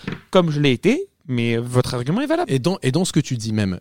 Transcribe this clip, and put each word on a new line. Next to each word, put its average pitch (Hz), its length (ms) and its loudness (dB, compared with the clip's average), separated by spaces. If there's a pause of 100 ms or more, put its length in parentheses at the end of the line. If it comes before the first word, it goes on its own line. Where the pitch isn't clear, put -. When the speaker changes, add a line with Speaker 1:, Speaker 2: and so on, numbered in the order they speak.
(300)
Speaker 1:
comme 175 200 4
je 147 100 -2
l'ai 143 120 4
été, 247 360 0 (200)
mais, 117 280 0
euh, 117 40 -2
votre 123 340 0
argument 131 280 -2
est 302 40 -2
valable. 320 240 0
Speaker 2:
Et 135 80 2
dans, 170 240 0
et 131 80 0
dans 160 140 2
ce - 80 -2
que 160 80 2
tu 131 160 -2
dis 110 160 -6
même, 101 280 0